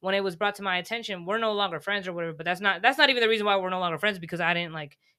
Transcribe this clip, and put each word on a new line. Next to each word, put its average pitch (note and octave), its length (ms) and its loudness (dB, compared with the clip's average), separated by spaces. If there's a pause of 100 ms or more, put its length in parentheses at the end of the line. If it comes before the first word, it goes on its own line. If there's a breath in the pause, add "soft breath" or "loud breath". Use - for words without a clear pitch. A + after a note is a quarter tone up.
when F#3+ 140 0
it G3 100 0
was F3+ 120 -2
brought G#3 180 0
to G3 80 -12
my F#3 160 0
attention, F#3+ 480 -6
we're G3+ 120 0
no A3 140 0
longer G3 280 -2
friends G3 280 -4
or F3+ 60 -6
whatever, E3+ 180 -4
but D#3+ 140 -12
that's F3 140 0
not, F#3+ 200 2
that's B3+ 160 4
not D4 140 6
even B3 120 2
the A3+ 60 6
reason A3 160 2
why G3+ 120 4
we're F#3 140 0
no F#3 100 -2
longer E3+ 180 0
friends, G3+ 200 0
because E3+ 220 -6
I E3+ 140 2
didn't, E3+ 180 -2
like, D3+ 240 -10 (220)